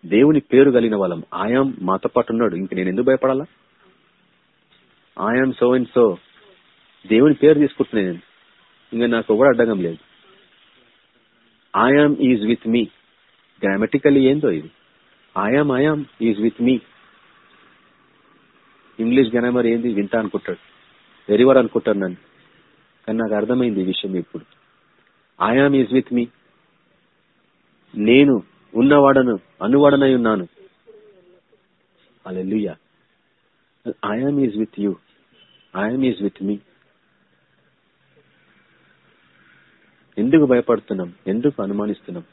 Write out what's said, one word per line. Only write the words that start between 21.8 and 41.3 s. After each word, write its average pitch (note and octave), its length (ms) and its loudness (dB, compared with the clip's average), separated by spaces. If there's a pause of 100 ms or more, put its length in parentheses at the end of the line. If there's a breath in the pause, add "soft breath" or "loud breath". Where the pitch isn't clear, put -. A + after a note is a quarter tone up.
నన్ను. F#2 180 -6 (880)
కానీ A2 120 -6
నాకు A2 160 -4
అర్థమైంది A2 460 -2
ఈ F#2+ 40 -2
విషయం F#2+ 320 -6
ఇప్పుడు. E2+ 280 -12 (1000)
I A2+ 120 0
am C#3 180 2
is C3 200 0
with B2+ 200 -2
me. A#2+ 120 -2 (1700)
నేను A#2+ 460 4 (320)
ఉన్నవాడను, C3+ 640 4 (240)
అనువాడనై C#3 520 2
ఉన్నాను. A2 340 -2 (1800)
హల్లెలూయా. F#2+ 500 -6 (1120)
I G#2+ 300 -8
am C#3 180 -4
is C3 160 -2
with G#2+ 280 -8
you. G2+ 120 -2 (920)
I A2 40 -4
am C3 120 -4
is A2 200 -4
with F#2+ 240 -8
me. G2+ 100 -4 (3500)
ఎందుకు C#3+ 280 2
భయపడుతున్నాం? G#2+ 640 -2 (140)
ఎందుకు A#2 360 -4